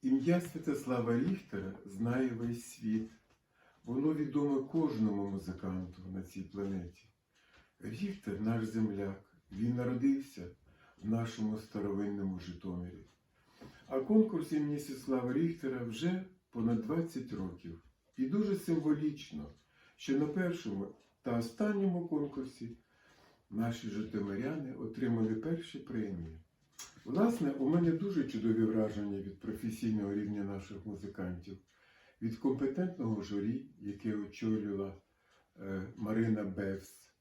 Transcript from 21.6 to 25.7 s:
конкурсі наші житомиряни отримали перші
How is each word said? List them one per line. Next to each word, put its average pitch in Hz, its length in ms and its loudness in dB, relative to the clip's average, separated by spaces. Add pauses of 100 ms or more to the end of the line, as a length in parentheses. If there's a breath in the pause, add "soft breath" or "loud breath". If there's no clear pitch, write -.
конкурсі 135 720 -4 (720 soft breath)
наші 117 400 -2
житомиряни 107 840 -2
отримали 113 640 2
перші 160 440 -4